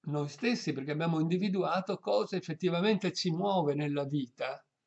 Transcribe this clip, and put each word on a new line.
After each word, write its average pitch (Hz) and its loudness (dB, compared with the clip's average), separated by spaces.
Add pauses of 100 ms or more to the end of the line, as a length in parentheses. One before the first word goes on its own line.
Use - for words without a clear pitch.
noi 147 0
stessi, 233 -2
perché 135 -6
abbiamo 160 2
individuato 180 0
cosa 202 0
effettivamente 180 0
ci - -2
muove 175 2
nella 143 0
vita. 135 -4 (220)